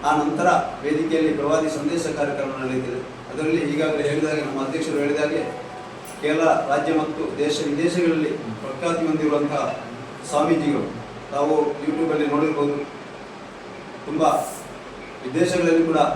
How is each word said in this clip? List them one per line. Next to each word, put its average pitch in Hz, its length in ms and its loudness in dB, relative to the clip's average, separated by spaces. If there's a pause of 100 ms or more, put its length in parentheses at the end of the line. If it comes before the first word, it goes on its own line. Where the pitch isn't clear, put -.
ಆ 151 100 4
ನಂತರ 160 320 2 (360)
ವೇದಿಕೆಯಲ್ಲಿ 156 500 2
ಪ್ರವಾದಿ 151 360 2
ಸಂದೇಶ 160 380 -2
ಕಾರ್ಯಕ್ರಮ 139 560 -2
ನಡೆಯುತ್ತಿದೆ. 127 360 -2 (340)
ಅದರಲ್ಲಿ 156 400 0
ಈಗಾಗಲೇ 147 360 0
ಹೇಳಿದಾಗೆ, 151 320 0
ನಮ್ಮ 135 260 -2
ಅಧ್ಯಕ್ಷರು 156 300 -2
ಹೇಳಿದಾಗೆ, 147 680 0 (580)
ಕೇರಳ 156 220 2
ರಾಜ್ಯ 147 500 2
ಮತ್ತು 156 440 -2
ದೇಶ 147 300 0
ವಿದೇಶಗಳಲ್ಲಿ 160 640 2
ಪ್ರಖ್ಯಾತಿ 143 760 -2
ಹೊಂದಿರುವಂತಹ 147 760 0 (460)
ಸ್ವಾಮೀಜಿಗಳು, 147 640 2 (380)
ತಾವು 147 300 4
YouTube-ಅಲ್ಲಿ 151 680 0
ನೋಡಿರ್ಬೋದು, 143 580 2 (1200)
ತುಂಬ - 160 -2 (1000)
ವಿದೇಶಗಳಲ್ಲಿ 165 640 4
ಕೂಡ 160 100 2 (180)